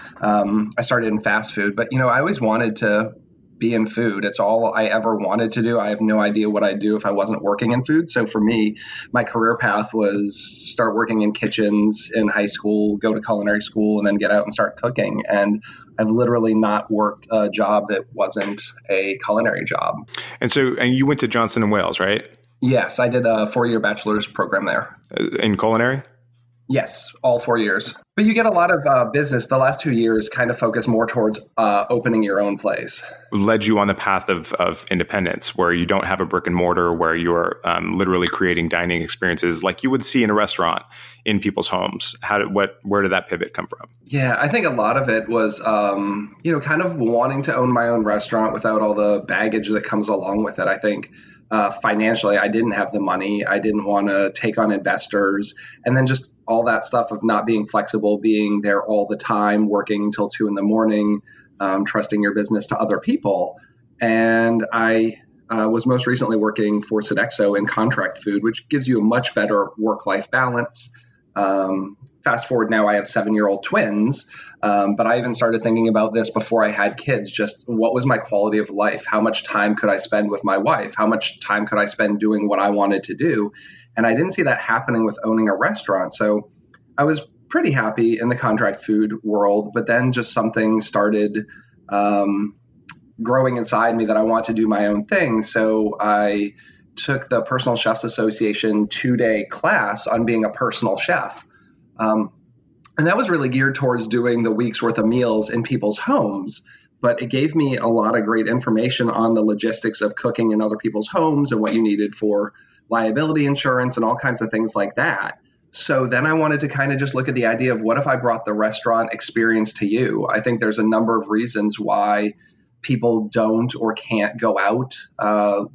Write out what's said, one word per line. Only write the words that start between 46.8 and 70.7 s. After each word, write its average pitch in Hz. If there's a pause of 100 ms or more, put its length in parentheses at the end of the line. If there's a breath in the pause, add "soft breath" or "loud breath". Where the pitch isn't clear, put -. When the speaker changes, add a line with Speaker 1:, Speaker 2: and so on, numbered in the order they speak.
Speaker 1:
of 175
wanting 123
to 120
own 127
my 117
own 113
restaurant 107
without 110
all 107
the 104
baggage 107
that 107
comes 107
along 98
with 101
it. 92
I 95
think, 104 (400 loud breath)
uh, 104
financially, 107
I 98
didn't 113
have 98
the 101
money. 98
I 101
didn't 107
wanna 101
take -
on 107
investors. 98 (320 loud breath)
And 123
then 131
just 131 (160)
all 113
that 113
stuff 117
of 107
not 107
being 107
flexible, 104
being 104
there 101
all 104
the 104
time, 104
working 104
till 101
two 110
in 104
the 98
morning, 104 (380 loud breath)
um, 98
trusting 104
your 101
business 104
to -
other 104
people. 101 (420 soft breath)
And 113
I, 113 (280)
uh, 110
was 113
most 127
recently 123
working 107
for 107
Sodexo 101
in 101
contract 110
food, 101
which 113
gives 139
you 123
a 104
much 120
better 104
work-life 104
balance. 123 (440 soft breath)